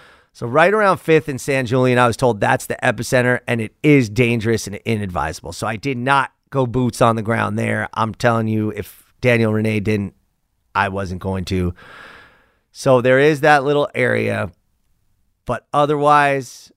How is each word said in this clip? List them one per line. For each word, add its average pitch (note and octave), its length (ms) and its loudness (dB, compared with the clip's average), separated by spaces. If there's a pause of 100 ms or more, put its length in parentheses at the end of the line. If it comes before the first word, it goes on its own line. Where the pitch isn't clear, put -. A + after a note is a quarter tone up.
(340)
So B2 140 -10
right D#3+ 260 4
around G3+ 240 2
Fifth D#3 320 2
and C3 100 -8
San C3+ 280 -2
Julian, B2+ 320 2
I B2 80 4
was A#2 100 -2
told A#2 220 0
that's A#2+ 260 0
the - 160 -8
epicenter, B2 680 0
and A#2+ 140 -4
it G#2+ 220 -10
is C#3+ 260 4
dangerous A#2 560 0
and G2 200 -12
inadvisable. E2+ 680 -6
So - 140 -8
I A2 80 -4
did A#2+ 240 -6
not C3 320 0 (180)
go C3+ 160 0
boots A#2+ 340 -2
on A#2 160 4
the A2+ 60 -4
ground G#2+ 380 -2
there. A2 340 -4
I'm A2 220 -4
telling A2+ 320 0
you, G#2+ 240 -2
if - 500 -14
Daniel A#2 280 2
and G#2+ 80 0
Renee G#2+ 240 0
didn't, G2+ 340 -2 (580)
I G2 160 0
wasn't F#2+ 320 -6
going F#2+ 240 -4
to. F2+ 300 -2 (960)
So B2+ 300 2
there B2+ 180 4
is C#3+ 220 4
that D3 220 4
little C#3+ 300 0
area. A2 580 -2 (920)
But A#2 260 -8
otherwise, C#3+ 1040 0